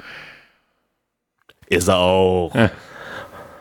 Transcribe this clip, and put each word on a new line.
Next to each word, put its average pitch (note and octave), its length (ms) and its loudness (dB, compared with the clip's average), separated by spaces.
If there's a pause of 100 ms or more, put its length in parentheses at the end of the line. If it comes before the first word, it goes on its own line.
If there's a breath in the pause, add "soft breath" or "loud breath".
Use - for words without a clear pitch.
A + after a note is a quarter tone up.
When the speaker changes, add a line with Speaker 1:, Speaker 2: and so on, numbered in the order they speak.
(1700 loud breath)
Speaker 1:
Ist F2 200 0
er F#2+ 100 4
auch. F#2 560 2
Speaker 2:
Ja. A#2 180 4 (880 loud breath)